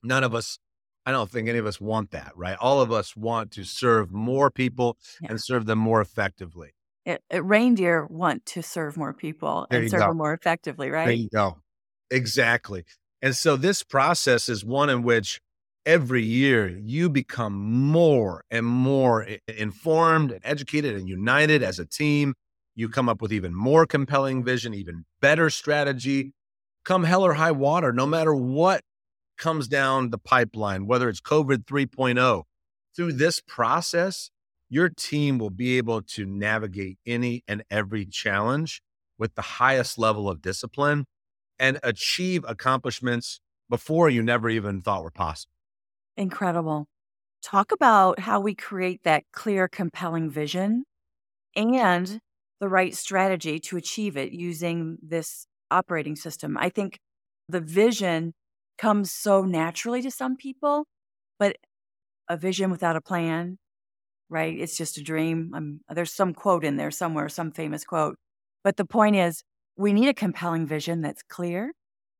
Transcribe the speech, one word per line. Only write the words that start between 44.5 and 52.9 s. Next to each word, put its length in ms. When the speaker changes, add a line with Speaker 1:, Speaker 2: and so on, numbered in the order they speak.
Speaker 1:
thought 220
were 80
possible. 420
Speaker 2:
Incredible. 720
Talk 300
about 480
how 220
we 120
create 520
that 260
clear, 380
compelling 600
vision 540
and 640
the 100
right 260